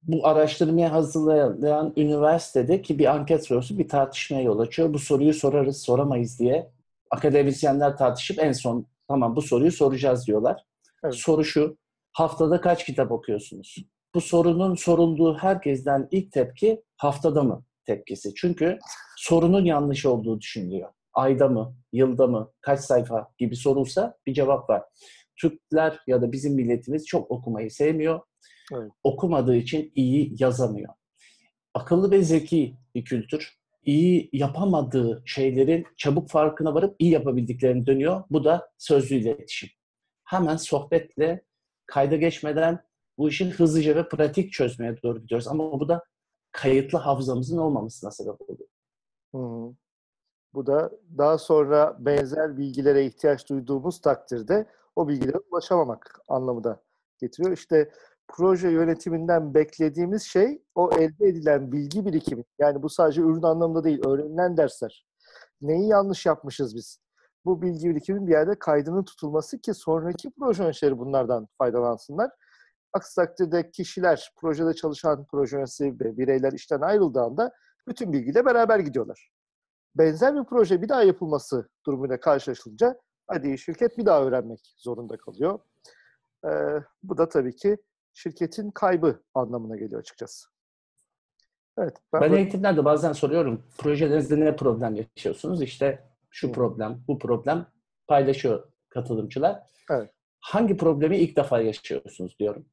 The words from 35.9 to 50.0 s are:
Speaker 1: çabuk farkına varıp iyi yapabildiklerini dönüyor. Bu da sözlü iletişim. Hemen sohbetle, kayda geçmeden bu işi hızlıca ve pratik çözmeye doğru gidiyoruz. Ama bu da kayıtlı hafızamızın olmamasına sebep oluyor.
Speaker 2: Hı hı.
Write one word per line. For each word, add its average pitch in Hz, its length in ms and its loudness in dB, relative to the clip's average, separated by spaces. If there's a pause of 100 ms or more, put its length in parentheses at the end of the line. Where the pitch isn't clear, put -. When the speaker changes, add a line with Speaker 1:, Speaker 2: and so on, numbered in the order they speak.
Speaker 1:
çabuk 147 320 0
farkına 156 460 0
varıp 196 240 0
iyi 170 120 4
yapabildiklerini 123 760 0
dönüyor. 147 440 0
Bu 143 140 0
da 165 340 2
sözlü 139 380 2
iletişim. - 520 -4 (560)
Hemen 165 320 -2
sohbetle, 160 880 -2 (420)
kayda 139 300 0
geçmeden 160 600 0 (400)
bu 151 100 0
işi 180 220 -2
hızlıca 156 460 4
ve 160 120 0
pratik 151 440 0
çözmeye 120 500 -4
doğru 117 200 -4
gidiyoruz. 117 260 -4
Ama 156 320 -4
bu 147 80 -4
da 170 160 0 (480)
kayıtlı 139 460 0
hafızamızın 135 600 -2
olmamasına 117 520 -4
sebep 101 300 -12 (100)
oluyor. - 180 -16 (640)
Speaker 2:
Hı 135 40 -10
hı. 117 360 -10 (800)